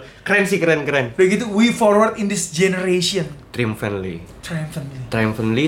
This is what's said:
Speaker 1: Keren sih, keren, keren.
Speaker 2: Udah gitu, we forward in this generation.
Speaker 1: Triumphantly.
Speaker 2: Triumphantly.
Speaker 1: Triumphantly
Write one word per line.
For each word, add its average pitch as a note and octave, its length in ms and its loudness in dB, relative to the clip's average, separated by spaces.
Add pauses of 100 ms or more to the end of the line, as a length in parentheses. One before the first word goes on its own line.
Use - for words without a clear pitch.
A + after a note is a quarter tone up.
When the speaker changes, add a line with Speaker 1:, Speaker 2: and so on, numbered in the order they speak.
(220)
Speaker 1:
Keren G3+ 240 2
sih, F#3 140 0
keren, D#3+ 260 2
keren. C3+ 260 0
Speaker 2:
Udah F#3 140 4
gitu, G#3 240 0
we G#3+ 240 2
forward G#3+ 420 4
in G#3 140 -2
this G3+ 240 -4
generation. F#3 720 0 (240)
Speaker 1:
Triumphantly. G2+ 720 -4 (180)
Speaker 2:
Triumphantly. D3+ 720 -8
Speaker 1:
Triumphantly A2+ 580 0